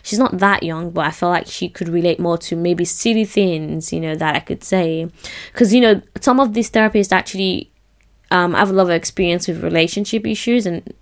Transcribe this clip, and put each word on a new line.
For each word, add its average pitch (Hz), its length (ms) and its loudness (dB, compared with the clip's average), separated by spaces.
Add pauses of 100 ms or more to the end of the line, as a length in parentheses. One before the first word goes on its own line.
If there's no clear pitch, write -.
She's 208 160 -4
not 254 220 2
that 202 220 2
young, 165 280 -6
but 165 160 -2
I 156 40 -2
felt 175 220 0
like 170 140 -2
she - 240 -8
could 170 180 -8
relate 170 320 0
more 170 160 0
to - 180 -8
maybe 175 300 0
silly 220 400 0
things, 160 720 -2
you 165 60 -4
know, 156 140 -4
that 156 220 -2
I 143 40 -2
could - 220 -8
say. 165 460 0 (460)
'Cause, 214 180 4
you 247 80 6
know, 214 220 6 (180)
some 254 180 4
of 254 140 2
these 226 180 -2
therapists 214 420 2
actually, 190 580 -2 (600)
um, 180 240 2
I 95 40 2
have 196 100 4
a 185 60 -2
lot 190 80 4
of 180 80 2
experience 175 580 -2
with 165 140 -6
relationship 170 640 0
issues 220 400 0
and 170 160 -4 (200)